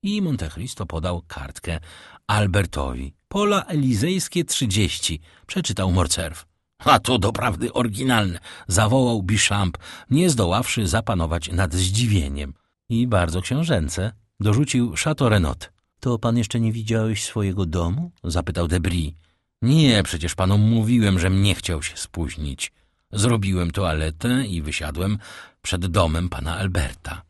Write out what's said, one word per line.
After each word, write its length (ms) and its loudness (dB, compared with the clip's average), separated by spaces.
I 200 -2
Monte 260 -2
Cristo 380 -8
podał 420 -4
kartkę 520 -8
Albertowi. 880 0
„Pola 360 2
Elizejskie 800 0
trzydzieści”, 760 0
przeczytał 460 -2
Morcerf. 540 0
„A 140 6
to 200 0
doprawdy 540 -2
oryginalne”, 640 0
zawołał 540 2
Bichamp, 560 0
nie 200 4
zdoławszy 560 0
zapanować 680 0
nad 220 0
zdziwieniem. 800 0
„I 180 0
bardzo 340 0
książęce”, 720 -2
dorzucił 580 2
Chateau 300 0
Renaud. 440 0
„To 180 0
pan 200 0
jeszcze 220 0
nie 120 2
widziałeś 520 -2
swojego 420 -2
domu?”, 440 0
zapytał 440 -2
Debray. 460 0
„Nie, 400 6
przecież 320 -4
panu 240 4
mówiłem, 600 4
żem 240 2
nie 120 2
chciał 280 -6
się 140 -8
spóźnić. 760 -8
Zrobiłem 580 0
toaletę 760 -2
i 160 -4
wysiadłem 560 -4
przed 240 -4
domem 420 2
pana 280 -6
Alberta”. 720 -4